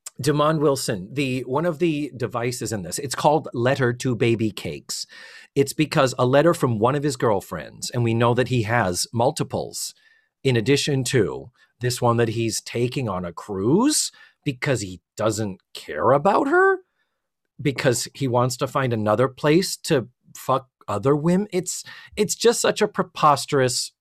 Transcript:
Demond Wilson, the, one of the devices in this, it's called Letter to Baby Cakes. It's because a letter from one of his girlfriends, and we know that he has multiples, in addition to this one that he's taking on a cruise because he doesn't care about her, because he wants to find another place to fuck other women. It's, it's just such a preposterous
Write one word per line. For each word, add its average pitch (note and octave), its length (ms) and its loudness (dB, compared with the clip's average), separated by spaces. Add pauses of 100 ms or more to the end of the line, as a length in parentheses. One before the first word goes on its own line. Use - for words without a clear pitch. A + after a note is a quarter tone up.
(220)
Demond D3+ 380 2
Wilson, C3 520 0
the, C3 300 -2
one C3+ 240 -2
of D#3+ 120 -4
the D3+ 380 -2
devices A#2+ 560 -6
in G#2 100 -6
this, E2+ 160 -8
it's C#3+ 160 -8
called D3+ 380 2
Letter B2+ 400 0
to B2 240 -4
Baby A2+ 340 0
Cakes. - 560 -10 (480)
It's C#3 180 0
because C#3+ 460 0
a B2+ 80 2
letter D3 280 4
from A#2+ 240 0
one A#2+ 160 2
of C#3+ 80 -2
his C#3+ 140 -2
girlfriends, F#2+ 760 -4
and A#2+ 120 -2
we A#2 120 2
know A#2 200 4
that B2 140 0
he B2+ 140 0
has G2+ 500 0
multiples, A#2 840 -2 (480)
in C3 140 2
addition C3 480 2
to D2 460 -2 (300)
this B2 200 -4
one A#2 160 2
that A#2 140 2
he's A2+ 320 -4
taking B2 460 -4
on F2+ 160 -6
a F2 80 -8
cruise F3+ 800 0 (340)
because C3+ 360 -2
he F#2 200 -10 (160)
doesn't G#2+ 440 -2 (140)
care E2 380 0
about G3+ 360 2
her, F#4 300 4 (840)
because B2 540 0
he C#3 120 -4
wants B2 300 2
to D3 100 -4
find C3 260 -2
another G#2+ 360 2
place D#3 480 2
to C#3 320 0 (260)
fuck C3 340 -2 (200)
other G#2 260 0
women. F3 380 2
It's, F3+ 320 -4 (320)
it's - 180 0
just A#3 260 2
such - 200 0
a G#3 80 2
preposterous C#3+ 1120 0